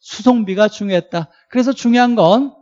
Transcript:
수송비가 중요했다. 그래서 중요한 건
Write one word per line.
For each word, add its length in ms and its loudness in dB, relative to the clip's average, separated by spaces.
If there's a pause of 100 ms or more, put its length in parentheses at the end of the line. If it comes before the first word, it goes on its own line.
수송비가 680 0
중요했다. 600 -4 (200)
그래서 240 -2
중요한 420 0
건 480 2